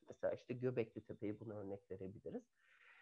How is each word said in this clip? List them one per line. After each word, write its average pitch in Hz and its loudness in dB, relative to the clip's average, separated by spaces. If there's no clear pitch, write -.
Mesela - 2
işte - -2
Göbekli 120 2
Tepe'yi 104 -2
buna 110 -4
örnek 98 -6
verebiliriz. 95 -6